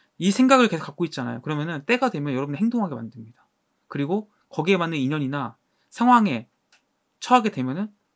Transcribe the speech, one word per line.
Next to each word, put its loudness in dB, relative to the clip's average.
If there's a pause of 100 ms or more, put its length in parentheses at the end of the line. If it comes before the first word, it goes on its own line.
(180)
이 0
생각을 6
계속 -2
갖고 -6
있잖아요. -8
그러면은 -6
때가 0
되면 -4
여러분이 -4
행동하게 -2
만듭니다. -14 (420)
그리고 -4 (180)
거기에 0
맞는 -2
인연이나 -4 (320)
상황에 4 (720)
처하게 2
되면은 -4 (240)